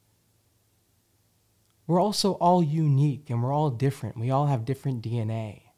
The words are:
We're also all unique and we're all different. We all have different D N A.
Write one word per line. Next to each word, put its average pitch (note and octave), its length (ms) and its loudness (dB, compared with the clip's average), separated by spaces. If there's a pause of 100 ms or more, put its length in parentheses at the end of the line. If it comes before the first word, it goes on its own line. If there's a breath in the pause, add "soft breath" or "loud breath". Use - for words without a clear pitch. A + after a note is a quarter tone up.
(1900)
We're E3+ 140 2
also G3 320 0
all F3 300 4
unique D3 680 2
and A#2 140 -2
we're C3 100 -2
all D3+ 160 0
different. A#2+ 480 -4
We A#2 140 -4
all C#3+ 160 0
have B2+ 180 -2
different B2+ 360 -4
D A#2 180 -4
N A2 100 -4
A. A2 480 -10